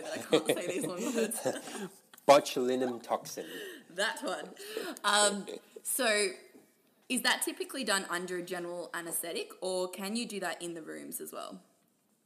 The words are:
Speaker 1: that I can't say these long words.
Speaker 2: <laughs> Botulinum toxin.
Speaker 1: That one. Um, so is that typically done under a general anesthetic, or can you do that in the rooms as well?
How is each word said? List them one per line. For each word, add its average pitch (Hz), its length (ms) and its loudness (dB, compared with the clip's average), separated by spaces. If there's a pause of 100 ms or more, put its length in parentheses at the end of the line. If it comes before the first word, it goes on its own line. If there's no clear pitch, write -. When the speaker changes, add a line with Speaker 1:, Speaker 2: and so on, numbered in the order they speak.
Speaker 1:
that 156 120 -8
I - 60 -4
can't - 280 4
say - 200 2
these 180 180 -2
long 233 280 -4
words. 226 320 0
Speaker 2:
<laughs> - 840 -6
Botulinum 127 760 6
toxin. - 420 -4 (500)
Speaker 1:
That 208 280 -2
one. 185 260 -4 (540)
Um, 208 420 4 (380)
so 208 460 2 (800)
is 247 140 2
that 247 180 2
typically 311 420 -4
done 196 260 2
under 180 280 -2
a 175 60 -2
general 175 500 -6
anesthetic, 170 680 -4
or 185 300 0
can 196 260 -4
you 240 100 -2
do 196 140 -6
that 175 220 -4
in 170 120 -6
the 165 80 -10
rooms 156 380 -10
as 156 140 -10
well? 185 260 -10 (680)